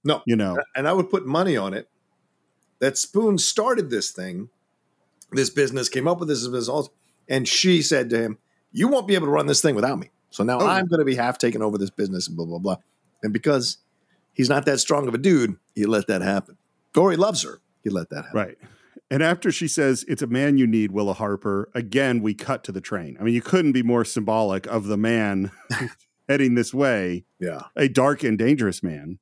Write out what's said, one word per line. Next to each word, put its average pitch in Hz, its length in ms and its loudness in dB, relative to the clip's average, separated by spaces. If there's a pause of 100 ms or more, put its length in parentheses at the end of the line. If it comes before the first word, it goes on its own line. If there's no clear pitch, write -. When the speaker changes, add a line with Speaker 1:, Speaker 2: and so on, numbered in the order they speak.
Speaker 1:
No. 143 240 0
Speaker 2:
You 117 80 4
know? 95 220 0
Speaker 1:
A-, - 220 -6
and 143 80 0
I 175 60 2
would 185 160 0
put 190 160 -2
money 160 320 0
on 95 160 -4
it - 160 -10 (880)
that 135 180 0
Spoon 208 420 2
started 220 500 0
this 110 220 -4
thing, 92 380 -10 (840)
this 131 180 -2
business, 131 400 -2
came 131 180 -2
up 175 120 0
with 170 100 -6
this 123 180 -2
business, 127 420 -4 (380)
and 131 200 0
she 180 340 4
said 127 300 0
to 117 100 2
him, 107 160 -4 (340)
"You 208 160 0
won't 254 200 2
be 202 80 4
able 160 120 0
to 143 40 2
run 147 160 2
this 143 140 2
thing 147 120 2
without 117 240 0
me. - 120 -10 (220)
So 101 120 -4
now 123 160 2
Speaker 2:
Oh. 190 80 2
Speaker 1:
I'm 185 200 2
gonna 160 180 2
be 131 100 2
half 123 220 -2
taking 117 240 0
over 107 160 0
this 98 140 -2
business," 95 360 -4
and 85 80 -10
blah, 82 120 -4
blah, 85 120 -8
blah. 92 180 -2 (440)
And 107 100 -4
because 131 460 0 (560)
he's 127 160 0
not 143 160 2
that 139 140 2
strong 143 280 0
of 117 60 -2
a 117 60 -2
dude, 135 380 4 (180)
he 104 100 0
let 107 220 0
that 95 160 0
happen. 98 340 -2 (400)
Or 185 140 6
he 160 60 0
loves 185 260 0
her. - 180 -14 (220)
He 107 80 -4
let 87 180 -6
that 80 160 -10
happen. - 140 -6
Speaker 2:
Right. - 180 -6 (540)
And 139 100 2
after 175 300 2
she 165 160 -4
says, 135 400 2
"It's 147 160 -4
a 123 40 -4
man 139 300 2
you 131 100 6
need, 110 240 2
Willa 101 220 -2
Harper," 101 640 -4
again, 120 460 0
we 104 120 -2
cut 127 320 -6
to 107 60 -10
the 92 100 -8
train. 82 380 -8
I 98 40 -8
mean, 117 120 2
you 120 80 0
couldn't 160 300 2
be 127 100 2
more 117 200 2
symbolic 107 640 0
of 107 200 -4
the 104 100 -2
man 104 540 0 (180)
<laughs> - 580 -10
heading 135 280 2
this 117 180 0
way. 104 520 0 (140)
Speaker 1:
Yeah. 82 240 -8 (120)
Speaker 2:
A 135 120 2
dark 135 360 2
and 110 140 2
dangerous 113 440 0
man. 80 400 -8